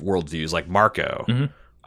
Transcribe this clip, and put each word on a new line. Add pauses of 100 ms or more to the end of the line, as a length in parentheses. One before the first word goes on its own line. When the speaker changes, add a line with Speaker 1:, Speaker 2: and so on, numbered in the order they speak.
Speaker 1:
worldviews,
like
Marco.
Speaker 2:
Mm-hmm. (420)